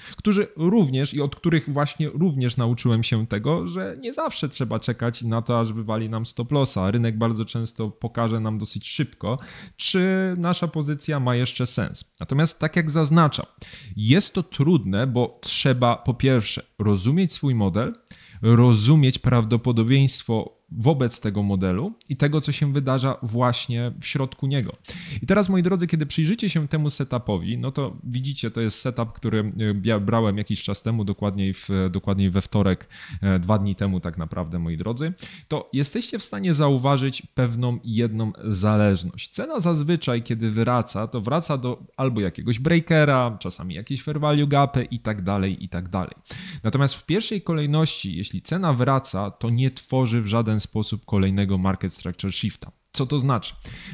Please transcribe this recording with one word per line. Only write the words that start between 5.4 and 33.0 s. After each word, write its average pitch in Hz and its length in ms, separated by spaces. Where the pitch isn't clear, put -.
to, 117 180
aż 110 140
wywali 110 360
nam 113 160
stop 120 260
lossa. 113 400
Rynek 117 260
bardzo 113 280
często 113 460
pokaże 113 480
nam 110 180
dosyć 104 300
szybko, - 520
czy 190 640
nasza 170 300
pozycja 147 520
ma 123 160
jeszcze 123 300
sens. - 540
Natomiast 143 400
tak - 160
jak 160 160
zaznaczam, 156 540
jest 117 380
to 185 100
trudne, 127 640
bo 120 340
trzeba 123 540
po - 180
pierwsze 127 480
rozumieć 107 540
swój 135 220
model, 107 380
rozumieć 120 800
prawdopodobieństwo 117 1400
wobec 131 500
tego 104 220
modelu 98 500
i 139 80
tego, 147 240
co 147 100
się 139 220
wydarza 131 500
właśnie 120 680
w - 40
środku 135 420
niego. 135 280
I - 40
teraz, 196 240
moi 185 140
drodzy, 180 240
kiedy 156 180
przyjrzycie 170 440
się 151 180
temu 151 220
setupowi, 117 680
no 123 140
to 135 320
widzicie, 127 480
to 117 100
jest 110 180
setup, 117 340
który, 110 260
e, 107 120
ja 110 160
brałem 107 380
jakiś 107 260
czas - 200
temu, 113 220
dokładniej 98 480
w, - 160
dokładniej 98 380
we 95 120
wtorek, 95 480